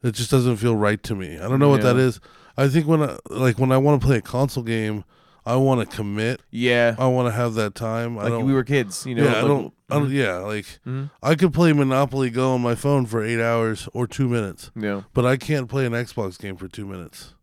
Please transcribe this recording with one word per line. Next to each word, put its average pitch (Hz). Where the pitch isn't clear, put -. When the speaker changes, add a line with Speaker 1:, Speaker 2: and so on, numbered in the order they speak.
Speaker 1:
it 120
just 117
doesn't 123
feel 113
right 104
to 113
me. 90
I 87
don't 135
know 143
what 139
that 123
Speaker 2:
Yeah. 127
Speaker 1:
is. 123
I 135
think 147
when 156
I, 120
like, 123
when 131
I 131
wanna 143
play 127
a 101
console 131
game, 107
I 113
wanna 131
commit. 107
Speaker 2:
Yeah. 120
Speaker 1:
I 127
wanna 127
have 117
that 107
time. 117
I 101
Speaker 2:
Like, 117
Speaker 1:
don't 117
Speaker 2:
we 135
were 131
kids, 127
you 127
know, 117
Speaker 1:
Yeah, -
I 110
Speaker 2:
like, 131
Speaker 1:
don't, 143
I -
don't, 147
Speaker 2:
mm-hmm. 135
Speaker 1:
yeah, 107
like, 104
Speaker 2:
Mm-hmm. 131
Speaker 1:
I 147
could 160
play 165
Monopoly 135
Go 127
on 127
my 120
phone 143
for 110
eight 117
hours 113
or 120
two 135
minutes. 110
Speaker 2:
Yeah. 101
Speaker 1:
But 123
I 131
can't 135
play 135
an 117
Xbox 117
game 98
for 95
two 101
minutes. 92